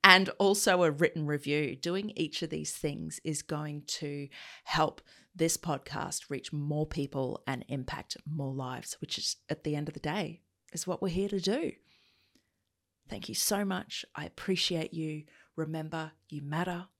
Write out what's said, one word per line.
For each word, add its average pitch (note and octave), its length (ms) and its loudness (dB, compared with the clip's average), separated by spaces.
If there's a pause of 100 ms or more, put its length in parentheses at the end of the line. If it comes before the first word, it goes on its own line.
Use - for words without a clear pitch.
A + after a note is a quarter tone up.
and F#3+ 260 12 (100)
also G3 440 6
a D#3 80 6
written D3+ 360 2
review. D3 480 0
Doing F#3+ 400 -4
each - 260 -2
of D#3+ 80 -4
these D#3 240 -6
things D#3 500 -6
is D#3 200 -4
going D3 440 -6
to C#3+ 400 -6 (360)
help - 380 2 (340)
this E3 200 4
podcast D3+ 760 -4
reach C3+ 200 -6
more D3+ 360 0
people C#3 580 -4
and C3 220 -4
impact - 580 -6
more C#3+ 280 -4
lives, B2+ 460 -6
which - 200 -6
is, - 180 -4 (120)
at - 140 -6
the D3+ 120 0
end D3 120 -2
of D3+ 60 -8
the C#3 60 -12
day, E3 420 -4 (320)
is - 120 -6
what F3+ 160 -2
we're F#3+ 60 0
here F#3+ 220 0
to G3 100 0
do. B3 320 0 (1400)
Thank - 200 -8
you - 60 -6
so G3+ 280 2
much. F#3 400 -4 (120)
I D3+ 100 -6
appreciate F3 680 -2
you. D#3 300 -4 (320)
Remember, D#3+ 560 -6 (160)
you D3 140 -8
matter F3 460 -2 (120)